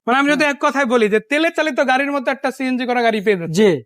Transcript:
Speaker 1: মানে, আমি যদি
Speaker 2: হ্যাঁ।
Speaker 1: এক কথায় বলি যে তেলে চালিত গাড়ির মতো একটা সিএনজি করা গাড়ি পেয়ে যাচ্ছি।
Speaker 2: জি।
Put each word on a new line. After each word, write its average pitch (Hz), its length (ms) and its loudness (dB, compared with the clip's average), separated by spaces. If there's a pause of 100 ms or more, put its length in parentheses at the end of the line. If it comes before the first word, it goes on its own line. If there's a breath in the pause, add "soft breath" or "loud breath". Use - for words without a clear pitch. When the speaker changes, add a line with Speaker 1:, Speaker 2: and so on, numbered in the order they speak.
Speaker 1:
মানে, 247 120 2
আমি 285 120 2
যদি 294 100 0
Speaker 2:
হ্যাঁ। 294 100 0
Speaker 1:
এক 285 100 -6
কথায় 285 240 0
বলি 233 240 2
যে 214 120 0
তেলে 311 300 0
চালিত 311 300 -2
গাড়ির 277 320 0
মতো 285 180 -4
একটা 262 200 -4
সিএনজি 254 360 -4
করা 247 160 0
গাড়ি 220 180 0
পেয়ে 196 160 2
যাচ্ছি। 165 180 -6
Speaker 2:
জি। 175 320 4